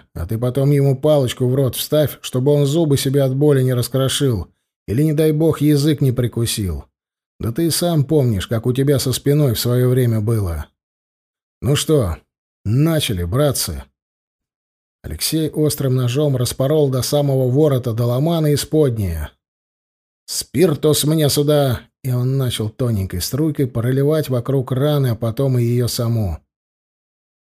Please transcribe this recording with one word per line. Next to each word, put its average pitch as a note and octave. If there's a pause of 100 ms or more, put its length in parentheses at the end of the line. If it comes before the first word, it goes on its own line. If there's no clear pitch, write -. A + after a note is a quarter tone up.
(140)
а E2+
ты A2
потом B2+
ему C#3
палочку C3
в B2
рот C3+
вставь, -
чтобы C3+
он D3
зубы C#3+
себе C#3
от C3
боли C#3
не B2+
раскрошил, B2 (380)
или, A2+
не D#3
дай D#3
бог, D#3
язык D3
не C3
прикусил. A2 (540)
Да G#2
ты E3
и D#3+
сам E3
помнишь, B2
как A2+
у B2+
тебя C3+
со B2+
спиной C#3+
в -
своё B2
время B2
было. G2+ (920)
Ну C3+
что, A#2+ (480)
начали, B2+
братцы". G2 (1160)
Алексей D3+
острым C#3+
ножом C3
распорол C#3
до B2+
самого C#3
ворота B2+
доломана D3
исподнее. G#2+ (960)
"Спиртус -
мне D3+
сюда!" C#3+ (200)
И B2+
он B2+
начал B2
тоненькой G2+
струйкой D3
проливать C3+
вокруг B2+
раны, C#3
а A#2
потом B2
и A#2+
её A#2+
саму. A#2 (1200)